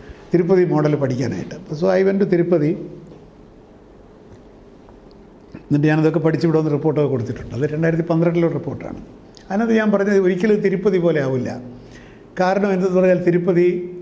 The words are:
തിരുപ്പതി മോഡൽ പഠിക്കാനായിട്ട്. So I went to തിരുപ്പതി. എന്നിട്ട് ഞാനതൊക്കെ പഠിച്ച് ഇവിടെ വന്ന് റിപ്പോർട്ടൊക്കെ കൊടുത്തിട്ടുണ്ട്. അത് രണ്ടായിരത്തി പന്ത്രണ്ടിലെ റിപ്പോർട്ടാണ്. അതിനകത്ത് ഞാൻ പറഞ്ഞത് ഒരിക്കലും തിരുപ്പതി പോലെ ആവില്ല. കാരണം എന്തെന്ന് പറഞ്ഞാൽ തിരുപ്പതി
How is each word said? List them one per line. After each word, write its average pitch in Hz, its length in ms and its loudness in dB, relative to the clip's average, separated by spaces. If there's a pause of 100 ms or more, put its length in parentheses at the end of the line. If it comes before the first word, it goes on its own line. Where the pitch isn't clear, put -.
(340)
തിരുപ്പതി 180 320 4
മോഡൽ 151 300 2
പഠിക്കാനായിട്ട്. 131 600 -4 (180)
So 156 120 -2
I 190 180 2
went 196 160 2
to 202 100 0
തിരുപ്പതി. 170 600 0 (2750)
എന്നിട്ട് 147 320 0
ഞാനതൊക്കെ 156 320 2
പഠിച്ച് 156 280 0
ഇവിടെ 160 120 2
വന്ന് 156 120 0
റിപ്പോർട്ടൊക്കെ 147 380 0
കൊടുത്തിട്ടുണ്ട്. 120 460 -6
അത് 143 180 -4
രണ്ടായിരത്തി 165 300 -2
പന്ത്രണ്ടിലെ 165 440 2
റിപ്പോർട്ടാണ്. 139 500 -8 (540)
അതിനകത്ത് 226 220 0
ഞാൻ 220 180 2
പറഞ്ഞത് 202 260 2
ഒരിക്കലും 190 420 2
തിരുപ്പതി 190 380 0
പോലെ 165 240 2
ആവില്ല. 131 400 -4 (760)
കാരണം 196 340 0
എന്തെന്ന് 185 280 0
പറഞ്ഞാൽ 180 220 2
തിരുപ്പതി 175 680 0 (100)